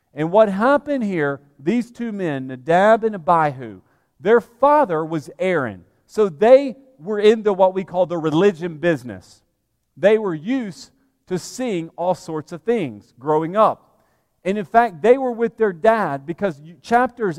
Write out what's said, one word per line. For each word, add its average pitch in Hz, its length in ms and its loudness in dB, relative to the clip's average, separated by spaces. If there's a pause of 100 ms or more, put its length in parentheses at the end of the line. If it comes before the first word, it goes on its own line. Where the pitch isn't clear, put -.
(140)
And 156 180 -4
what 214 160 4
happened 269 560 0
here, 147 360 -2 (180)
these 220 320 -2
two 233 220 -10
men, 151 340 -6
Nadab 175 580 2
and 214 120 -2
Abihu, 143 640 -2 (380)
their 214 200 4
father 262 640 0
was 160 240 -6 (100)
Aaron. 135 460 -4 (220)
So 214 220 0
they 233 480 4 (220)
were 202 220 -6
into 214 320 4
what 185 220 2
we 190 100 -4
call 180 220 -2
the 175 100 -6
religion 165 600 0
business. 127 640 -6 (540)
They 202 220 2
were 196 160 -4
used 202 560 -8 (360)
to 180 120 -6
seeing 185 580 -8
all 175 180 -2
sorts 156 380 -10
of 170 100 -16
things 143 560 -4
growing 156 380 -2
up. 196 440 0 (440)
And 196 120 -2
in 208 80 -6
fact, 208 380 0
they 247 160 6
were 254 140 -4
with 226 240 -4
their 214 160 0
dad 175 520 0
because 165 360 -6
you, 160 200 -20
chapters 202 580 -2